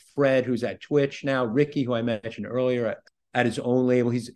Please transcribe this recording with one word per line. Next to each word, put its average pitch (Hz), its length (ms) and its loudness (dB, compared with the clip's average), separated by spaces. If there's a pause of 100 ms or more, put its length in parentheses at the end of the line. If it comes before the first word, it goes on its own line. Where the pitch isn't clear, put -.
(140)
Fred, 131 300 2
who's 120 200 -2
at 98 180 -6
Twitch 139 420 0
now, 135 220 0
Ricky, 143 380 0
who 120 100 -2
I 117 80 -2
mentioned 113 440 -4
earlier, 123 400 -2
at, 101 120 -4 (340)
at 123 140 2
his 208 120 -2
own 127 280 2
label. 123 240 4
He's, 120 260 -2